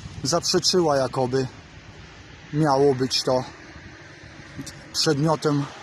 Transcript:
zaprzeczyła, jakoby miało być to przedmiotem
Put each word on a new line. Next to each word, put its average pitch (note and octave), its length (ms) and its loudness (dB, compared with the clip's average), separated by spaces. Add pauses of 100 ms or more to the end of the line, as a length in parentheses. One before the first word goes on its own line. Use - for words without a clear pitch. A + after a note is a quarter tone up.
(240)
zaprzeczyła, D#3+ 720 2
jakoby C3 500 0 (1080)
miało C#3+ 420 4
być B2+ 280 0
to B2+ 200 2 (1500)
przedmiotem D3 720 2 (180)